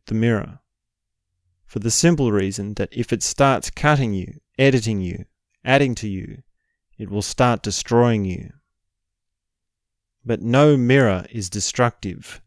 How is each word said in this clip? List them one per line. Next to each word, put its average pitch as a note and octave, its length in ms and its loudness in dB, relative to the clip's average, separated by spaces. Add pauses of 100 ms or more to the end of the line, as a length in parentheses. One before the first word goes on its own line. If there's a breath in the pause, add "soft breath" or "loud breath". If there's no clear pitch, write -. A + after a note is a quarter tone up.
the A2 100 -6
mirror, A2+ 440 -2 (1040)
for - 140 -10
the A2+ 120 -2
simple C#3+ 400 4
reason G2+ 440 -2
that G2+ 160 -4
if A#2 200 -6
it A#2 100 -2
starts C3+ 480 0
cutting C#3+ 440 0
you, D#3+ 260 -8 (180)
editing A#2 440 2
you, F2 240 -8 (400)
adding C3+ 300 2
to A2 120 -8
you, G2+ 340 -10 (560)
it G#2+ 120 -10
will G2+ 120 -2
start A#2+ 400 0
destroying A#2 640 2
you. F#2 260 -8 (1700)
But A#2 160 -4
no C#3 360 6
mirror A#2+ 520 4
is G2+ 200 -10
destructive. - 960 -4